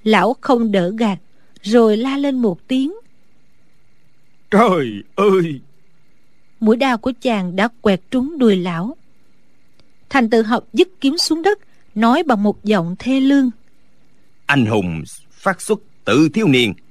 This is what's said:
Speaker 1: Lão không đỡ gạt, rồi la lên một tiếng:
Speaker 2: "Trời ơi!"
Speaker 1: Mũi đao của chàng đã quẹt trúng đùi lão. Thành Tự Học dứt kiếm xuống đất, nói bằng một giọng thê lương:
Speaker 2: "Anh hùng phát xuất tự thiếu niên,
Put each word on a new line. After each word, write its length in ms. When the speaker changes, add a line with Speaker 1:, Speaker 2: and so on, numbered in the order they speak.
Speaker 1:
Lão 360
không 320
đỡ 260
gạt, 200
rồi 340
la 200
lên 220
một 300
tiếng: 240
Speaker 2:
"Trời 520
ơi!" 460
Speaker 1:
Mũi 160
đao 220
của 220
chàng 360
đã 120
quẹt 200
trúng 280
đùi 180
lão. 400
Thành 220
Tự 120
Học 300
dứt 160
kiếm 180
xuống 240
đất, 160
nói 280
bằng 200
một 220
giọng 340
thê 220
lương: 300
Speaker 2:
"Anh 200
hùng 360
phát 320
xuất 180
tự 240
thiếu 200
niên, 260